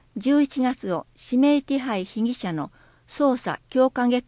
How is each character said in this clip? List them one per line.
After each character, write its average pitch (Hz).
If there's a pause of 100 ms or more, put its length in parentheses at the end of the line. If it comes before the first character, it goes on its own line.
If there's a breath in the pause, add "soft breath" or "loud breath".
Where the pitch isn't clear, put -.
(180 soft breath)
十 285
一 277
月 247
を 156 (120)
指 -
名 285
手 269
配 220
被 -
疑 240
者 180
の 151 (380 soft breath)
捜 269
査 - (100)
強 262
化 247
月 247